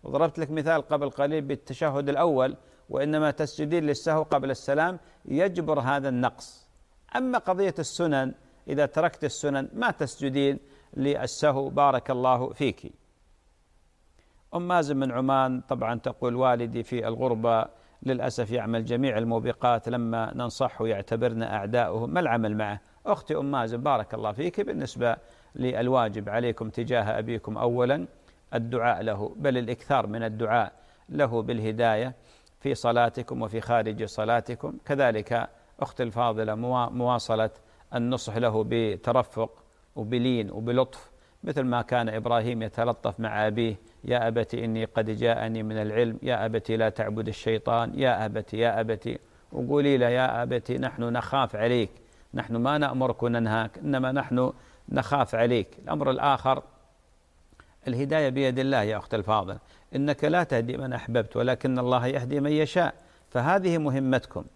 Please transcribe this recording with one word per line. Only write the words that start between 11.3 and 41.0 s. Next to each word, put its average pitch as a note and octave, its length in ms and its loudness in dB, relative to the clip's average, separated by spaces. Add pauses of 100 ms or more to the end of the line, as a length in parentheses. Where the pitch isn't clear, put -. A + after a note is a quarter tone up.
بارك C3+ 420 2
الله B2+ 420 2
فيك. - 400 -4 (1600)
أم F3 140 -2
مازن D#3 280 2
من C3+ 160 0
عمان C3 480 2
طبعًا A#2+ 380 -2
تقول: B2 380 -2
"والدي A#2+ 460 2
في A2+ 260 -4
الغربة A#2 560 2 (380)
للأسف B2 480 -2
يعمل A2+ 340 -2
جميع A#2+ 340 0
الموبقات، A#2 680 0
لما A#2 460 -2
ننصحه A#2+ 520 -2
يعتبرنا A2+ 680 -2
أعداؤه، A2 500 0
ما D#3+ 140 0
العمل A2+ 360 0
معه؟" G#2 240 -4 (260)
أختي D#3 300 -2
أم C#3 140 -2
مازن، A#2+ 300 -2
بارك B2+ 340 0
الله A2 180 -4
فيك، D#3+ 280 -4
بالنسبة C3+ 560 -2 (380)
للواجب A#2 760 0
عليكم A2+ 420 -2
تجاه A2+ 480 -2
أبيكم A2 400 -6
أولًا B2 480 0 (480)
الدعاء A#2 480 0
له، G#2 340 -2
بل C3+ 220 0
الإكثار A#2+ 480 0
من A2 160 -4
الدعاء A2 500 0 (360)
له A#2+ 340 0
بالهداية A2+ 720 0 (460)
في C#3 140 -2
صلاتكم A#2+ 680 0
وفي A2 180 -4
خارج A2 440 0
صلاتكم. A#2 800 -2
كذلك A#2+ 680 0 (300)
أختي - 220 -4
الفاضلة A2 520 0
موا-، A#2+ 380 -2
مواصلة A#2+ 580 0 (440)
النصح A#2+ 420 -2
له A2 320 2
بترفق A#2 840 0 (460)
وبلين A#2 540 0
وبلطف، A#2+ 600 -2 (340)